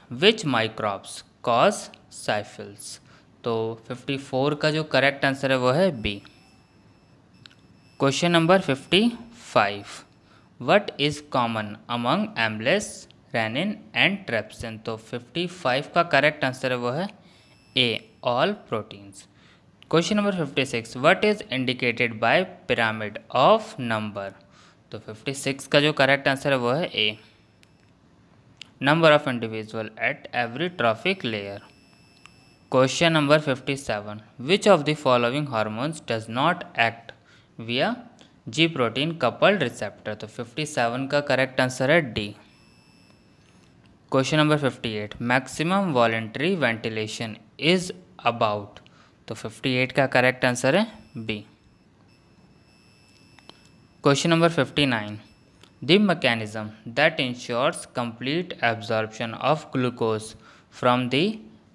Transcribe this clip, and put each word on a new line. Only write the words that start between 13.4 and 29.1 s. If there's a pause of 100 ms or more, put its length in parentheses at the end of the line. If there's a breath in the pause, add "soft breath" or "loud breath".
and
trypsin?
तो
फिफ्टी
फ़ाइव (100)
का
करेक्ट
आंसर
है
वो
है (680 soft breath)
ए, (140)
all (160)
proteins। (680 soft breath)
क्वेश्चन
नंबर
फिफ्टी
सिक्स,
what
is (140)
indicated
by (320)
pyramid (180)
of (160)
number? (600 soft breath)
तो
फिफ्टी
सिक्स
का
जो
करेक्ट
आंसर
है
वो
है
ए, (1600 soft breath)
number